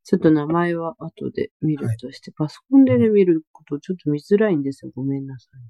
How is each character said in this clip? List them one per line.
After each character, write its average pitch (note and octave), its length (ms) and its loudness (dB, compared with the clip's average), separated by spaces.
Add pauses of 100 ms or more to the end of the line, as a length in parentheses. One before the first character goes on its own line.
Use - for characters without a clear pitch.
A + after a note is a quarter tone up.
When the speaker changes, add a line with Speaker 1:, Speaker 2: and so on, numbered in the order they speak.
Speaker 1:
ち - 120 -4
ょ - 20 6
っ F3 40 0
と E3 120 4
名 D3+ 160 2
前 E3+ 260 0
は E3 240 -8
後 D#3+ 320 -12
で - 300 -8
見 D3+ 160 -2
る C#3 100 -8 (120)
と C3 120 -14
し - 80 -20
て、 - 140 -20
Speaker 2:
は D3+ 140 -6
い。 - 20 -4
Speaker 1:
パ - 40 -20
ソ - 160 -20
コ C4+ 100 4
ン C4+ 60 8
で B3+ 140 2
ね、 A#3 100 4
見 G3+ 160 4
る E3 180 2 (100)
こ - 100 -20
と D3 160 -10
ち F#3 140 -8
ょ - 20 -8
っ - 20 -10
と D3+ 140 -6
見 D3 80 -2
づ G3+ 200 0
ら G#3+ 120 2
い E3+ 60 0
ん C#3+ 60 -2
で C3+ 100 -4
す - 120 -18
よ。 C3 120 -16
ご B2+ 80 -8
め C#3 160 -4
ん C3+ 60 -12
な C3+ 120 -16
さ - 100 -20 (220)